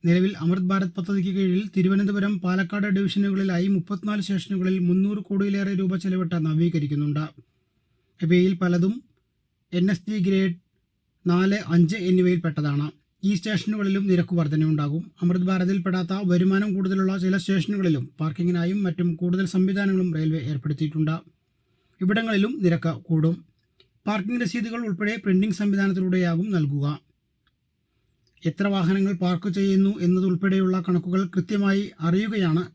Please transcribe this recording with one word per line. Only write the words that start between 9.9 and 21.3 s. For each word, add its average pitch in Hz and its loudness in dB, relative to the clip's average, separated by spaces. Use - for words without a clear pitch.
എസ് 175 -4
ജി 214 -4
ഗ്രേഡ് 190 2
നാല്, 190 2
അഞ്ച് 175 4
എന്നിവയിൽപ്പെട്ടതാണ്. 170 0
ഈ 190 0
സ്റ്റേഷനുകളിലും 202 -2
നിരക്ക് 180 0
വർധനയുണ്ടാകും. 156 0
അമൃത് 180 0
ഭാരതിൽ 185 0
പെടാത്ത 180 -2
വരുമാനം 190 2
കൂടുതലുള്ള 190 0
ചില 185 0
സ്റ്റേഷനുകളിലും 185 0
പാർക്കിങ്ങിനായും 175 -2
മറ്റും 180 -2
കൂടുതൽ 180 -2
സംവിധാനങ്ങളും 185 0
റെയിൽവേ 156 0
ഏർപ്പെടുത്തിയിട്ടുണ്ട്. 151 -2